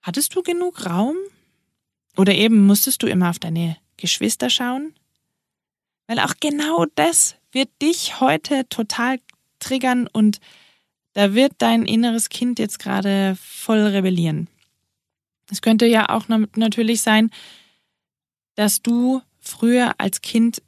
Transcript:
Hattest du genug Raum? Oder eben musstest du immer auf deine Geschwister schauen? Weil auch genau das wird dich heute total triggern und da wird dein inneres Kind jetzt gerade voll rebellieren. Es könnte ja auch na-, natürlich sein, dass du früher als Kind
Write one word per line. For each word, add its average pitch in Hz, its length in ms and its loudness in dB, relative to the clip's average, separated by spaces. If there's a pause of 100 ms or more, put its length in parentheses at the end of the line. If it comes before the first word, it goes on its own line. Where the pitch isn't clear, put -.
Hattest 226 320 -6
du 370 80 -2
genug 349 440 -4
Raum? 208 300 -2 (1000)
Oder 196 180 4
eben 208 320 6
musstest 202 360 2
du - 40 -2
immer 180 240 2
auf 170 80 -6
deine 165 380 -4 (220)
Geschwister - 520 -4
schauen? 262 440 -4 (1120)
Weil 233 140 -4
auch 165 200 -2
genau 302 540 -2
das - 420 0 (160)
wird 269 160 -2 (140)
dich - 380 -2
heute 277 500 0
total 240 500 -4 (380)
triggern 247 480 -2
und 214 340 2 (720)
da 202 220 2
wird 262 240 4
dein 233 260 2
inneres 226 440 0
Kind 247 300 -4
jetzt 220 200 -4
gerade 196 640 -2
voll - 380 -2
rebellieren. 185 680 0 (1000)
Es 202 120 -10
könnte 226 240 4
ja 220 220 2
auch 220 200 -2
na-, 220 180 2 (100)
natürlich 220 460 0
sein, 220 280 4 (1200)
dass 208 260 0
du 247 400 0 (200)
früher 240 580 2
als - 240 -6
Kind 226 460 0